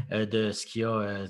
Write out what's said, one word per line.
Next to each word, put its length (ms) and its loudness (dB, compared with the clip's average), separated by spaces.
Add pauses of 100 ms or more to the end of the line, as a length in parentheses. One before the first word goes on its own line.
(120)
euh, 120 2
de 260 2
ce 140 -4
qui 180 -4
a, 60 2
euh, 420 0